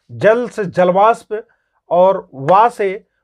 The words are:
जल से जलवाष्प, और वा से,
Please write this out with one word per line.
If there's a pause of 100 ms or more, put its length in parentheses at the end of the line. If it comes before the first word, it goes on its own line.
(120)
जल
से
जलवाष्प, (440)
और
वा
से, (180)